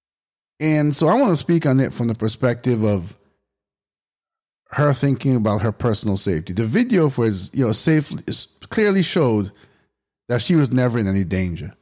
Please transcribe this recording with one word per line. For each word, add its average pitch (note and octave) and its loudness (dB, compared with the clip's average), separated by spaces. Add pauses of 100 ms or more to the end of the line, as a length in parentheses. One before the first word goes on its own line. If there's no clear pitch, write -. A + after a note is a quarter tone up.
(600)
And D3+ 2
so D#3 2
I G#3+ 4
want C4 4
to D#3+ 2
speak E3 0
on C3+ 4
it C3 0
from A#2+ -4
the A2+ 0
perspective A#2 -2
of G2+ -2 (1500)
her D3 2
thinking C3+ 0
about G#2+ 0
her A2 0
personal G#2 -2
safety. F2 -4
The G#2+ -2
video E3+ 2
was, G#2 -2
you C3+ 0
know, G#2 0
safe, D3+ 0 (560)
clearly G3+ 2
showed A#2 0 (800)
that A#2+ -2
she - 0
was C#3 2
never B2 0
in G#2 0
any F#2+ 0
danger. F2 -4